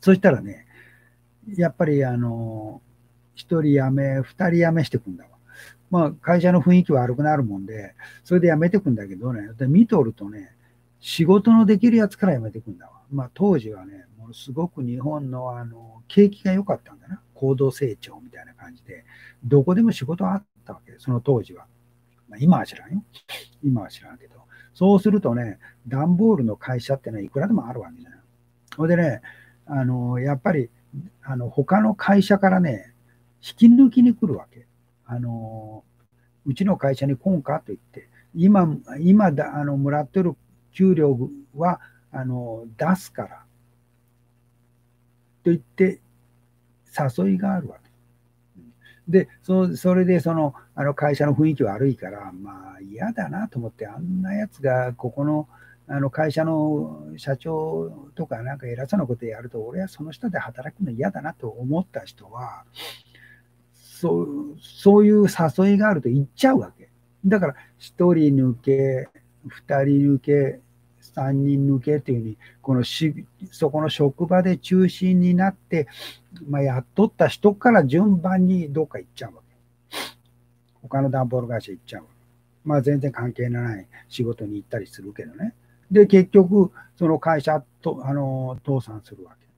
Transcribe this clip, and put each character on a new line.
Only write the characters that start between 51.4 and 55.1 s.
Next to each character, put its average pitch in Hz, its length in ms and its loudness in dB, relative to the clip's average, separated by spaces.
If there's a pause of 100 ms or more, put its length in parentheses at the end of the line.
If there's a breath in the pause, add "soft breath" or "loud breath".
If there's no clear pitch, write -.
囲 156 60 0
気 131 100 -2
悪 110 240 -2
い 123 80 -2
か 92 120 -14
ら、 98 240 -16
ま 98 460 -20
あ、 - 20 -20
嫌 107 320 -10
だ 202 160 -8
な 185 200 -8
と - 100 -10
思 117 100 -10
っ - 20 -12
て、 - 160 -14
あ 107 120 -16
ん 185 240 -6
な 190 100 -6
や 208 160 -6
つ - 140 -20
が 127 320 -2
こ 123 160 -10